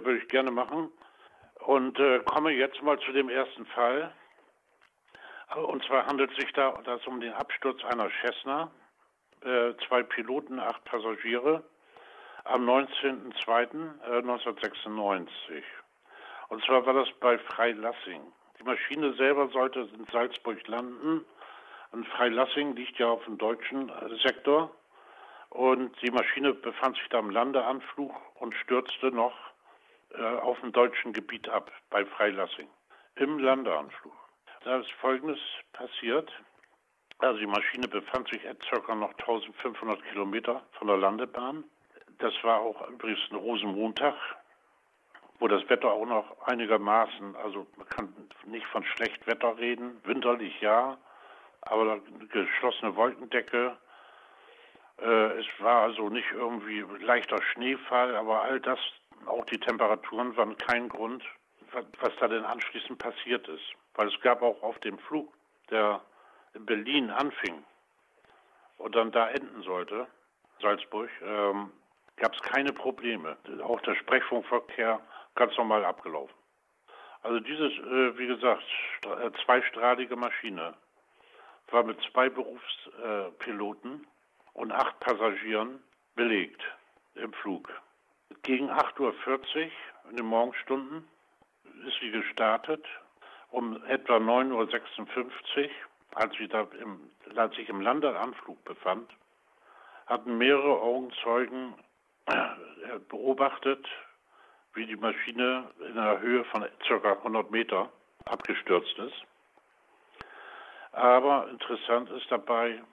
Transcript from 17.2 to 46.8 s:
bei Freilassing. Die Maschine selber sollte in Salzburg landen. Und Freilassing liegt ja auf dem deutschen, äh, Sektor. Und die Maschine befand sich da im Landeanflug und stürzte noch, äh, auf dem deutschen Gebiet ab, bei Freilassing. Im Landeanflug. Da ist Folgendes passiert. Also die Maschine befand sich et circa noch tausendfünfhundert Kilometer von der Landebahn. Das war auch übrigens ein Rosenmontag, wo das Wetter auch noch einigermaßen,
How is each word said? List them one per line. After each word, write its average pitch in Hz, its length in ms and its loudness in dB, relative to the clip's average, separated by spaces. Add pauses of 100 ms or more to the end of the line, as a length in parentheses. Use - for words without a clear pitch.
bei 120 180 6
Freilassing. 110 800 -2 (380)
Die 113 60 -20
Maschine 139 500 0
selber 139 360 4
sollte 131 460 0
in 110 140 -12
Salzburg 120 560 -2
landen. 135 580 -2 (680)
Und 113 160 -6
Freilassing 127 640 2
liegt 123 240 -8
ja 120 80 4
auf 117 200 2
dem 107 120 -10
deutschen, 120 500 -2
äh, - 280 -10 (100)
Sektor. 147 480 4 (760)
Und 127 520 4
die 135 80 0
Maschine 127 440 2
befand - 420 -2
sich - 140 -6
da 120 100 4
im 104 100 -4
Landeanflug 131 840 0 (280)
und 117 160 -6
stürzte 127 560 0
noch, 120 220 2 (800)
äh, 120 80 -6
auf 120 380 0
dem 120 120 -8
deutschen 120 420 4
Gebiet 107 340 -8
ab, 107 220 -2 (180)
bei 101 160 2
Freilassing. 95 640 -2 (460)
Im 147 240 0
Landeanflug. 127 760 0 (520)
Da 127 140 0
ist 117 120 -6 (100)
Folgendes 131 380 0 (340)
passiert. 127 580 -2 (880)
Also 120 200 4
die 104 80 -2
Maschine 107 420 0
befand 113 400 -4
sich - 160 -6
et 120 240 -12
circa 117 260 -2
noch 107 200 -4
tausendfünfhundert 110 920 -4
Kilometer 104 680 -2
von - 160 -4
der 101 100 6
Landebahn. 123 640 0 (540)
Das 113 240 0
war 113 180 6
auch 110 280 -4
übrigens 113 320 -6 (100)
ein - 60 -8
Rosenmontag, 110 800 0 (1200)
wo 113 100 2
das 101 220 4
Wetter 123 200 4
auch 107 160 0
noch 113 400 -2
einigermaßen, 107 920 2